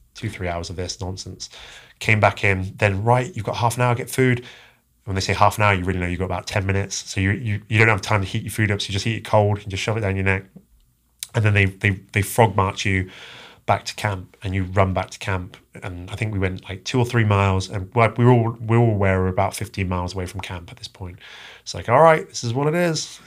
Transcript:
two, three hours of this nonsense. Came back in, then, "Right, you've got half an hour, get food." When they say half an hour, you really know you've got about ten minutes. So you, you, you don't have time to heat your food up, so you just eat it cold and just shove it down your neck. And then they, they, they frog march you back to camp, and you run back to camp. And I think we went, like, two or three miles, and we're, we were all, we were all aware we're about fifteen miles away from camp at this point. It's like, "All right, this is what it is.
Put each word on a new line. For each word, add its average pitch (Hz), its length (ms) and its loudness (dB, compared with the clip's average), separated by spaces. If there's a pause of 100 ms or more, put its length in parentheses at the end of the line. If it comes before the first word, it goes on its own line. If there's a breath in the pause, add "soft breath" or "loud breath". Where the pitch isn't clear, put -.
(160)
two, 107 140 -8
three 92 180 -8
hours 85 220 -6
of 90 80 -10
this 90 240 -8
nonsense. 92 480 -12 (500 loud breath)
Came 107 200 4
back 104 240 4
in, 95 340 0
then, 101 260 2
"Right, 123 320 2
you've 104 100 -8
got - 120 -4
half 120 180 0
an 123 80 -2
hour, 123 120 2
get 120 140 -8
food." 127 340 2 (640 loud breath)
When 98 100 -4
they 95 60 -2
say 98 120 -2
half 101 240 4
an 110 60 4
hour, 101 100 6
you 92 100 0
really 90 160 -2
know 90 80 -2
you've 87 120 -4
got 92 60 -2
about 90 220 -6
ten 98 180 -2
minutes. 98 300 -2 (140)
So - 100 -6
you, 98 120 2
you, 107 360 -4
you 107 120 0
don't 110 100 8
have 101 120 2
time 107 200 0
to 95 60 -4
heat 110 160 -6
your 101 80 -8
food 104 200 0
up, 101 100 -2
so - 60 -6
you 98 60 -6
just 98 140 -4
eat 110 100 -4
it - 80 -12
cold 104 340 2
and - 100 -14
just 98 140 -6
shove 110 140 -2
it 110 40 -4
down 95 140 -2
your 95 100 -2
neck. 95 180 0 (880)
And 113 100 0
then 107 100 4
they, 101 120 6
they, 98 260 0 (220)
they 104 80 0
frog 101 340 2
march 98 300 -2
you 95 240 -2 (560 loud breath)
back 101 200 0
to - 100 -10
camp, 95 480 -6
and 95 100 -4
you 95 100 0
run 92 300 -2
back 92 180 -4
to - 80 -18
camp. 92 360 -8 (260)
And 90 300 -14
I 104 40 -10
think 110 180 -6
we 98 60 -4
went, 92 300 -6
like, 95 140 -12
two - 160 -2
or 120 60 4
three 120 180 0
miles, 98 460 2
and 95 260 -8
we're, 113 220 4
we 120 80 4
were 127 60 8
all, 117 280 4
we 113 180 2
were 120 60 6
all 113 100 4
aware 95 280 2
we're 92 60 0
about 95 280 -2
fifteen 98 340 -6
miles 90 240 -4
away 92 140 -6
from 95 140 -10
camp 87 300 -12
at - 60 -20
this - 100 -16
point. 90 300 -14 (440 loud breath)
It's - 120 -12
like, 98 160 -8
"All 131 120 6
right, 160 260 6
this - 160 -12
is 117 100 -4
what 139 140 0
it 156 80 0
is. 170 520 -2